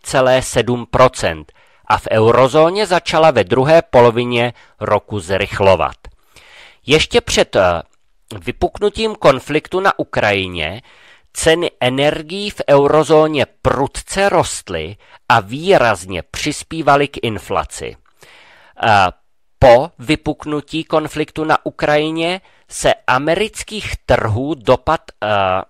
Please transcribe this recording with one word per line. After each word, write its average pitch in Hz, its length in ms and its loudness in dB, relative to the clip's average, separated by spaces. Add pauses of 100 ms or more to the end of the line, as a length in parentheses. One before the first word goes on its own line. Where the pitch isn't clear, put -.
celé 131 400 2
sedm 120 480 -4
procent 98 640 0 (340)
a 104 120 2
v - 120 -10
eurozóně 131 760 4
začala 165 440 2
ve 117 140 2
druhé 143 380 2
polovině 120 680 2 (280)
roku 104 400 -4
zrychlovat. 95 760 0 (880)
Ještě 156 340 0
před, - 360 -2
eh, 87 260 2 (640)
vypuknutím 202 680 -4
konfliktu 147 680 -2
na 190 180 -2
Ukrajině 95 840 -4 (500)
ceny 165 380 0 (100)
energií 151 680 -4
v - 100 -12 (100)
eurozóně 151 760 2 (160)
prudce 139 680 -2
rostly 98 680 -4 (320)
a 117 120 4
výrazně 107 840 0
přispívaly 143 840 -2
k - 140 -20
inflaci. 87 720 -8 (840)
Eh, - 60 0 (680)
po 131 400 6
vypuknutí 151 840 -6
konfliktu 156 600 -6
na 156 220 -2
Ukrajině 160 720 -2 (280)
se - 260 -2 (120)
amerických 170 880 -4 (120)
trhů 123 480 -2
dopad, 131 460 0
eh, - 280 -10 (420)